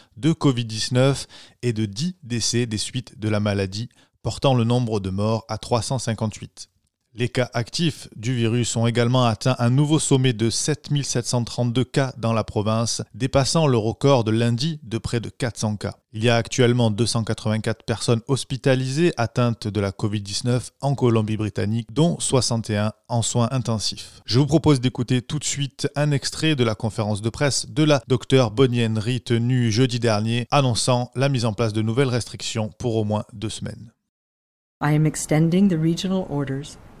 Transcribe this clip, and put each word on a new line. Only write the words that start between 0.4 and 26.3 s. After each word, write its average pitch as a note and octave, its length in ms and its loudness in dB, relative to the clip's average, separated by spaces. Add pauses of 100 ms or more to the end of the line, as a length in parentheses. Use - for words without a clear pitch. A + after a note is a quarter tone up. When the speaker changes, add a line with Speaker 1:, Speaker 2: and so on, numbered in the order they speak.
Speaker 1:
dix-neuf B2 600 0 (360)
et B2 100 0
de G#2+ 140 0
dix C3 360 -4
décès A#2 440 -2
des A2 120 -4
suites - 400 -8
de G#2 120 -2
la G#2 100 2
maladie, G2+ 480 -2 (340)
portant C3 300 0
le A#2+ 120 4
nombre A#2 360 2
de F#2+ 80 -4
morts G#2 400 -2
à A2 80 -4
trois A#2 240 -2
cent B2+ 180 -4
cinquante-huit. - 680 -6 (460)
Les A#2 160 -2
cas B2 260 -2
actifs C3+ 600 -2
du A#2+ 220 -4
virus A#2 400 0
ont A#2 100 2
également A#2+ 380 2
atteint A#2 340 2
un A#2+ 100 2
nouveau D3 300 4
sommet C3 340 2
de A2+ 160 0
sept - 440 -2
mille C#3+ 120 0
sept - 220 -4
cent B2 160 0
trente-deux A#2+ 400 -2
cas C3 360 -2
dans A2+ 140 0
la G#2+ 120 0
province, A2 580 -2 (120)
dépassant C3+ 520 2
le B2+ 100 4
record A#2 460 2
de G#2+ 80 0
lundi A#2 540 0
de A2 120 -8
près A#2 220 -4
de G#2+ 100 -6
quatre - 300 -6
cents G#2+ 160 0
cas. G2+ 220 -8 (160)
Il G#2+ 100 -6
y A#2+ 60 4
a A#2 80 4
actuellement A#2+ 560 2
deux A2 140 0
cent A2+ 180 -2
quatre-vingt-quatre A2 600 -2
personnes A#2 440 0
hospitalisées C3+ 880 0
atteintes A#2+ 500 0
de G#2 140 -2
la G2 100 0
covid G#2+ 300 -4
dix-neuf A#2+ 500 -4 (100)
en C#3 140 0
Colombie-Britannique, G#2+ 960 0
dont D#3+ 280 2
soixante A#2 500 0
et G#2+ 60 0
un G#2 160 0 (160)
en A#2+ 140 0
soins A#2 280 0
intensifs. A2+ 720 -6
Je G#2+ 140 2
vous D3 80 4
propose D3+ 340 4
d'écouter B2+ 400 0
tout D3 200 -8
de - 40 -14
suite - 520 -6
un D3 160 2
extrait D#3 420 0